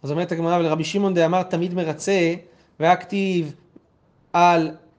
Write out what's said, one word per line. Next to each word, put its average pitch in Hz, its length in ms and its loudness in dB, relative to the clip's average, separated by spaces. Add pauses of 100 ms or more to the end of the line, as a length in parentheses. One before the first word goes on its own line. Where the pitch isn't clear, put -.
אז 139 80 -6
אומרת 175 200 -2
הגמרא, 165 260 0
"ולרבי 160 260 0
שמעון 196 300 -2
דאמר 170 300 2
תמיד 180 300 -4
מרצה, 170 600 -2 (460)
והכתיב 180 720 0 (800)
על 175 380 4 (280)